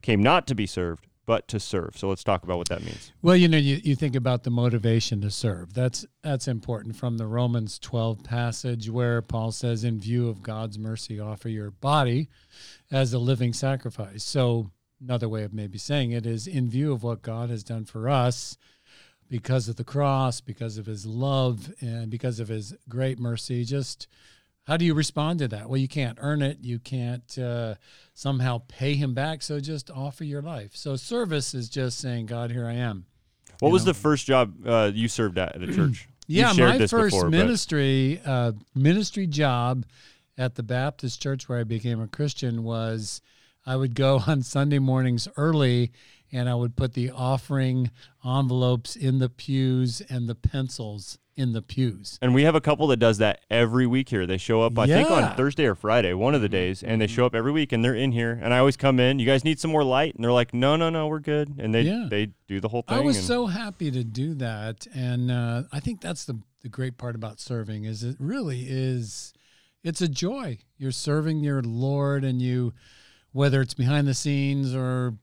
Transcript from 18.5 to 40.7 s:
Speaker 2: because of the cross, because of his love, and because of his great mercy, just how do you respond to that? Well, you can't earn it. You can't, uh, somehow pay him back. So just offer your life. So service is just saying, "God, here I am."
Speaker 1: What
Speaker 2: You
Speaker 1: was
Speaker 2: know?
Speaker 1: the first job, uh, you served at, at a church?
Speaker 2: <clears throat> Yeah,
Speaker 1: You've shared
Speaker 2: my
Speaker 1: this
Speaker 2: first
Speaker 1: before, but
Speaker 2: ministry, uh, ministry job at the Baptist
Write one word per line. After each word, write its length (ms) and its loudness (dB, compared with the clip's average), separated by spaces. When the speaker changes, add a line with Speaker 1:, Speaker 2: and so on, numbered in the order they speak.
Speaker 2:
because 380 -2
of 80 -6
the 80 -10
cross, 580 0
because 360 -10
of 80 -10
his 200 -10
love, 760 -2
and 280 -6
because 300 -4
of 80 -6
his 260 -8
great 320 -4
mercy, 460 -4
just 420 -6
how 120 0
do 80 2
you 80 4
respond 460 0
to 100 0
that? 200 -10
Well, 80 0
you 100 0
can't 340 -4
earn 200 -2
it. 200 -2
You 180 -6
can't, 580 -8
uh, 380 -6
somehow 540 -2
pay 280 -2
him 180 0
back. 280 -4
So 180 -6
just 320 -10
offer 320 -10
your 180 -8
life. 340 -12
So 200 -6
service 580 -4
is 160 -6
just 300 -4
saying, 280 -6
"God, 240 -6
here 160 -4
I 80 -4
am." 300 -4
Speaker 1:
What 100 4
Speaker 2:
You 40 6
Speaker 1:
was 120 6
Speaker 2:
know? 60 6
Speaker 1:
the 80 -2
first 260 2
job, 280 4
uh, 280 4
you 140 0
served 300 0
at, 180 -2
at 80 -8
a 100 -4
church? 400 0
Speaker 2:
<clears throat> 120 -20
Yeah, 220 4
Speaker 1:
You've 80 4
shared 140 8
Speaker 2:
my 80 6
Speaker 1:
this 140 4
Speaker 2:
first 220 4
Speaker 1:
before, 160 4
but 80 4
Speaker 2:
ministry, 880 2
uh, 280 0
ministry 540 2
job 580 0
at 180 -2
the 80 -6
Baptist 580 -4